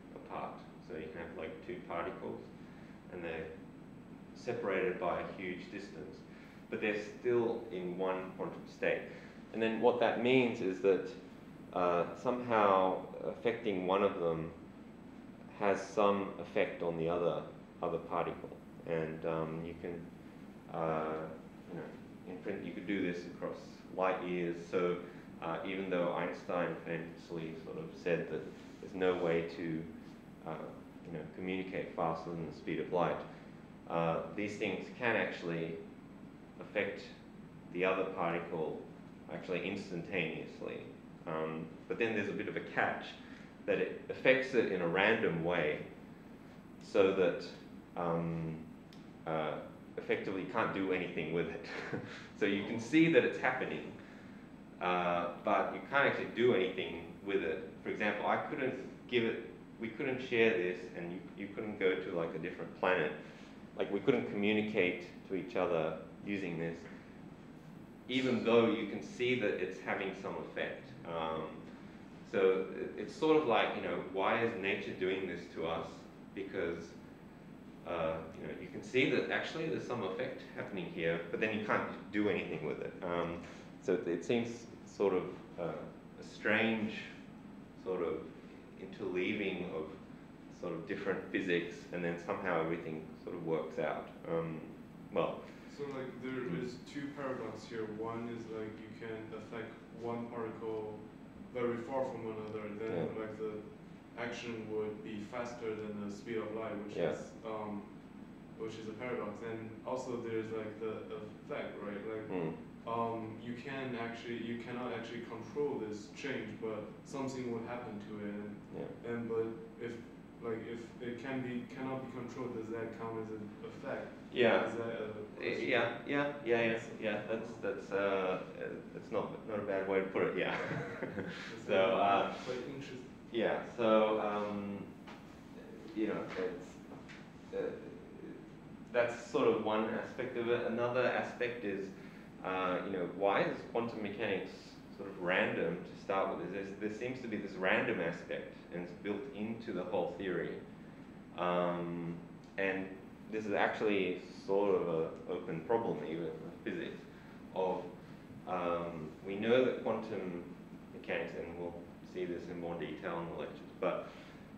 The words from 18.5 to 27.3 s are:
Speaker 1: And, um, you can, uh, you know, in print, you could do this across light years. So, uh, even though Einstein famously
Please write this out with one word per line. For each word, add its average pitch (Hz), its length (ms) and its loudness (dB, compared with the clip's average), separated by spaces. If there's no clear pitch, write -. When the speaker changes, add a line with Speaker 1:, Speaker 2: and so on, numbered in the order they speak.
Speaker 1:
And, 80 380 0
um, 80 400 0
you 85 160 -6
can, 87 240 -6
uh, 80 400 2
you 85 80 -6
know, 76 60 -8
in 90 100 -8
print, 98 260 -4
you 85 80 -6
could 90 140 -8
do 92 240 4
this - 160 -4
across - 300 -4
light 90 320 4
years. 87 280 2
So, 90 280 4
uh, 82 240 0
even 95 240 -2
though 87 240 4
Einstein 87 640 0
famously 82 800 -4